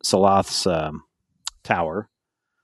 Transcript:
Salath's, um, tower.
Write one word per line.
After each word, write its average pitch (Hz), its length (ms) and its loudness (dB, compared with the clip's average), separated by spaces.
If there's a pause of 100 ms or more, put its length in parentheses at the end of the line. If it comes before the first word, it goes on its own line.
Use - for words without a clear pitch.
Salath's, 98 640 2
um, 78 380 -4 (580)
tower. 90 480 -2 (540)